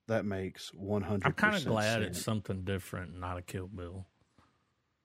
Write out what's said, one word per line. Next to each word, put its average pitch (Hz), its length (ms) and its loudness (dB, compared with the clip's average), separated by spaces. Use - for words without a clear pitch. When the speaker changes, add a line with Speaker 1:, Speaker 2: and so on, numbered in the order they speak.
Speaker 1:
That 107 180 2
makes 95 480 -4
one 98 260 0
hundred 98 340 2
percent - 100 4
Speaker 2:
I'm 214 80 6
kinda 156 180 0
glad 110 320 4
it's 90 160 -2
Speaker 1:
sense. - 60 -6
Speaker 2:
something 101 400 0
different, 92 540 -4
not 90 200 -4
a 90 40 -8
Kill 92 260 -6
Bill. 92 360 -8